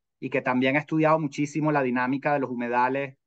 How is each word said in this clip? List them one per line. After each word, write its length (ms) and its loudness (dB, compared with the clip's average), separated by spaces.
y 120 -8
que 100 0
también 360 2
ha 20 2
estudiado 400 2
muchísimo 520 -2
la 120 2
dinámica 500 0
de 60 2
los 120 -4
humedales 760 -2